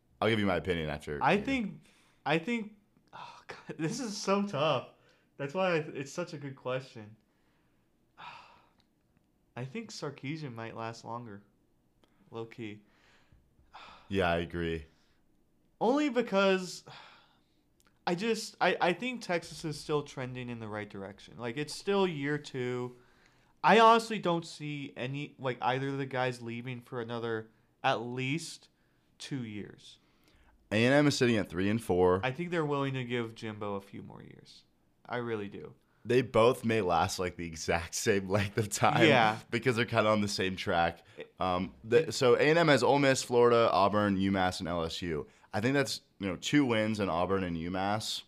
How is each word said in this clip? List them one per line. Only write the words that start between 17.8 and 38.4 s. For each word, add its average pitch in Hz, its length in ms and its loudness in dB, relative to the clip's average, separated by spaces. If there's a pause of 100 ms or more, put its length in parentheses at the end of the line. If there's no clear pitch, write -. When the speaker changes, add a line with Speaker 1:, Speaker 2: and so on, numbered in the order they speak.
Speaker 2:
I 180 80 0
just, 214 460 -2
I, 180 200 4
I 175 120 4
think 240 300 -8
Texas - 420 -4
is 147 140 -6
still 151 240 -2
trending 127 460 -10
in 120 120 -8
the 110 80 -10
right 104 200 -8
direction. 98 500 -14
Like, 117 180 -6
it's 147 180 -6
still 196 320 0
year 147 320 -4
two. 123 540 -6 (720)
I 190 160 8
honestly 226 380 6
don't 170 280 0
see 147 500 -10
any, 135 420 -8
like, 127 220 -4
either 131 280 -2
of 139 100 -4
the 139 80 -6
guys 127 360 -4
leaving 120 380 -10
for 123 200 -10
another 113 480 -4 (360)
at 127 160 2
least 131 680 -6 (500)
two 131 260 -8
years. - 540 -14 (720)
Speaker 1:
A 110 160 4
and 131 80 6
M 147 120 6
is 139 100 4
sitting 120 200 4
at 95 140 0
three 92 180 0
and 113 140 0
four. 90 420 4
Speaker 2:
I 127 60 -2
think 170 200 -8
they're 165 140 0
willing 139 300 -2
to 131 100 -4
give 120 300 -4
Jimbo 104 400 -8
a 98 60 -6
few - 220 -16
more - 200 -18
years. - 400 -20 (460)
I - 100 -4
really 113 300 -4
do. 95 240 -14 (320)
Speaker 1:
They 120 180 4
both 113 420 4
may 113 160 2
last, 87 400 2
like, 90 160 -4
the 87 100 -8
exact 85 480 -4
same 101 340 0
length 98 300 0